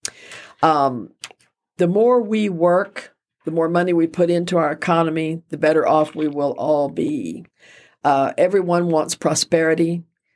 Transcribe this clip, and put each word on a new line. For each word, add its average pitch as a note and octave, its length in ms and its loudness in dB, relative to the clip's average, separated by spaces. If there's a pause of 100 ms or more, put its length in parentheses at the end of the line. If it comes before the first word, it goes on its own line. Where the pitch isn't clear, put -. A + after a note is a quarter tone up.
(640)
Um, C#3 480 0 (680)
the F3 100 2
more A3+ 340 4
we G#3+ 280 -2
work, F3 680 0 (300)
the D#3+ 60 -6
more E3 180 0
money F3 240 0
we E3 140 2
put E3+ 240 0
into F3 260 0
our D3+ 140 0
economy, D#3+ 800 -2
the D3+ 100 -10
better D#3 280 2
off D#3 280 2
we D#3 120 -2
will C#3+ 300 -4
all C#3+ 320 0
be. D3+ 560 -6 (580)
Uh, C#3 320 2
everyone F3 520 2
wants D#3 260 0
prosperity, E3 920 0 (320)